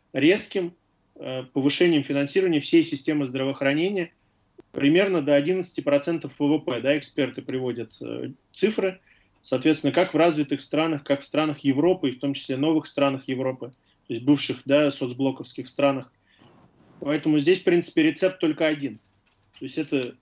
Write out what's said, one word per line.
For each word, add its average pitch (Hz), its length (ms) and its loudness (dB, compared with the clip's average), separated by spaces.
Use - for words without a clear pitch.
резким, 175 600 0
э, 131 380 -10
повышением 143 500 2
финансирования 151 560 0
всей 165 240 4
системы 147 420 -2
здравоохранения, 139 880 -2
примерно 175 500 4
до 143 140 4
одиннадцати 170 460 0
процентов 147 580 0
В 147 40 0
В 147 160 2
П, 127 200 -4
да, 135 180 0
эксперты 131 440 -4
приводят, 123 600 -6
э, 123 300 -10
цифры, 190 480 -2
соответственно, 147 500 2
как 180 220 2
в 151 40 0
развитых 151 440 2
странах, 156 420 -2
как 139 180 -2
в - 40 -18
странах 151 340 -2
Европы, 147 500 2
и - 20 -4
в 123 80 -12
том 139 160 -2
числе - 200 -6
новых 156 300 0
странах 135 420 -2
Европы, 131 460 -6
то - 60 -6
есть 117 100 -8
бывших, 139 420 2
да, 143 260 4
соцблоковских 131 760 -6
странах. 135 440 -2
Поэтому 151 400 0
здесь, 175 200 2
в - 40 -16
принципе, 170 400 2
рецепт 175 360 0
только 156 280 0
один. 139 320 -4
То - 80 -12
есть 127 140 -8
это, 135 420 -4